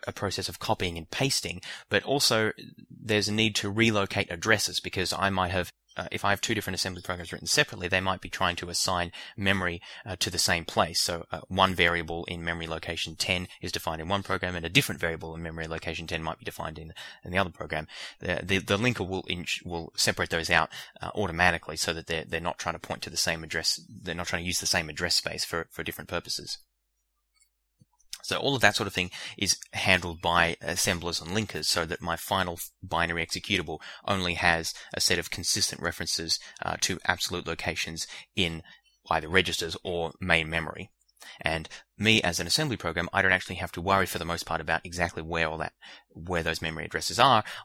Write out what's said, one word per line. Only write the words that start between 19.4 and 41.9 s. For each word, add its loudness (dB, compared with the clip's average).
will -6
separate 2
those 0
out, 6
uh, -8
automatically, 2
so 0
that -8
they're, -2
they're -2
not -2
trying -2
to -12
point -6
to -6
the -10
same 0
address, 0
they're -6
not -4
trying -2
to -4
use 0
the -2
same 2
address 0
space -2
for, -4
for -6
different -8
purposes. -6
So -2
all 2
of 0
that 6
sort 0
of -6
thing 0
is 2
handled 2
by 4
assemblers -2
and -8
linkers, -2
so 2
that -4
my -2
final 0
f-, -10
binary 0
executable -2
only 2
has 2
a -2
set 4
of -2
consistent 0
references, -2
uh, -2
to 0
absolute 0
locations -4
in 0
either 2
registers 2
or 0
main 4
memory. -4
And 0